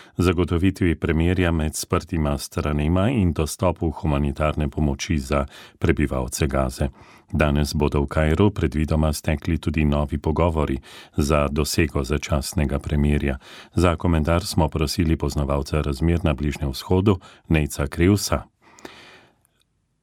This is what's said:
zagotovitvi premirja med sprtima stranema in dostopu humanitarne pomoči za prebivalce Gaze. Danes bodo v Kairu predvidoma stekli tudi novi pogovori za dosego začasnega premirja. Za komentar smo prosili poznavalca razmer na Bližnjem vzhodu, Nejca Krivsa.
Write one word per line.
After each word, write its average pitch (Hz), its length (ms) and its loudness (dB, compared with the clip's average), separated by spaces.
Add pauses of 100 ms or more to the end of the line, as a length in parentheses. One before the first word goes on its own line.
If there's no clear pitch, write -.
(160)
zagotovitvi 87 800 2
premirja 85 560 0
med 78 240 -2
sprtima 78 600 -2
stranema 78 720 -2
in 95 220 2
dostopu 82 580 -2
humanitarne 73 760 -2
pomoči 73 500 -2
za 69 280 -2 (320)
prebivalce 71 680 0
Gaze. 67 420 -2 (460)
Danes 73 400 2
bodo 76 300 2
v - 20 -6
Kairu 80 440 2
predvidoma 78 640 0
stekli 80 460 -2
tudi 78 260 0
novi 73 340 0
pogovori 76 600 0 (380)
za 73 340 2
dosego 73 540 0
začasnega 71 760 -2
premirja. 71 600 0 (360)
Za 85 220 4
komentar 85 480 2
smo 78 240 0
prosili 80 480 0
poznavalca 71 640 -2
razmer 76 440 0
na 78 100 2
Bližnjem 71 360 -4
vzhodu, 92 480 2 (300)
Nejca 73 380 0
Krivsa. 87 560 0 (1600)